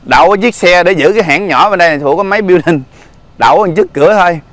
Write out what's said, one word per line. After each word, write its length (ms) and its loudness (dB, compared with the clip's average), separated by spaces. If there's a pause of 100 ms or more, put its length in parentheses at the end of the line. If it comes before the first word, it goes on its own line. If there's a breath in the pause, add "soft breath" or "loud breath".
đậu 260 2
cái 120 0
chiếc 140 -2
xe 280 2
để 80 2
giữ 220 0
cái 100 0
hãng 240 -2
nhỏ 220 0
bên 100 -4
đây 100 2
này, 100 -4
sư 60 -8
phụ 120 0
có 60 -2
mấy 180 -4
building, 400 0 (560 soft breath)
đậu 240 2
ở 140 -2
trước 180 -2
cửa 200 2
thôi. 260 0 (140)